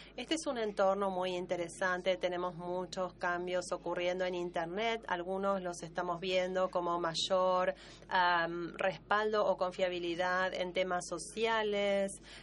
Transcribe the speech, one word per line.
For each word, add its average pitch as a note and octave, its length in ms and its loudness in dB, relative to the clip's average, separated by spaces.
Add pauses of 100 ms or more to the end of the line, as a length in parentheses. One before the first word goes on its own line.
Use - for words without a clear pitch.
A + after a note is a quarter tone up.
(160)
Este B3 200 -2
es D#4 100 -6
un C4 140 -2
entorno G3+ 500 2
muy F#3 260 -2
interesante. F3+ 800 0
Tenemos F3+ 360 -2
muchos F3+ 640 -4
cambios F3+ 560 -2
ocurriendo F3+ 540 -2
en F3+ 100 -2
Internet. F3 720 -2
Algunos F#3+ 560 -2
los F3 180 -6
estamos F3 380 -2
viendo F#3 500 2
como F3 300 0
mayor, F#3 720 2 (360)
am, F3 680 2
respaldo G#3 680 2
o F#3 100 2
confiabilidad F3+ 960 0
en F3+ 180 -2
temas F3+ 360 0
sociales. G3+ 1040 2 (320)